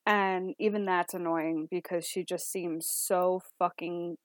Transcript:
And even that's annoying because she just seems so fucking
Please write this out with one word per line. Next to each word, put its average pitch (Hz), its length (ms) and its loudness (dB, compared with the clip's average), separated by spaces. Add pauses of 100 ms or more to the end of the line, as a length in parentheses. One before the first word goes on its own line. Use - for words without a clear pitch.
And 190 520 2
even 208 280 2
that's 180 260 2
annoying 165 580 0
because 175 360 -2
she 185 180 -4
just 170 260 -4
seems 170 400 -4
so 185 520 2 (160)
fucking 175 680 -2